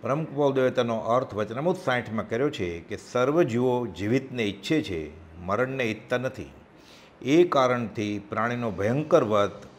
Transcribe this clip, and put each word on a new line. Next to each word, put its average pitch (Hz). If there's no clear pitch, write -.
પરમ 139
કૃપાલ 139
દેવતાનો 123
અર્થ 113
વચનામૃત 117
સાઠમાં 113
કર્યો 131
છે 87
કે 90
સર્વ 135
જીવો 123
જીવિતને 113
ઈચ્છે 107
છે, 78
મરણને 120
ઈચ્છતા 110
નથી. 120
એ 165
કારણથી 120
પ્રાણીનો 117
ભયંકર 131
વધ 104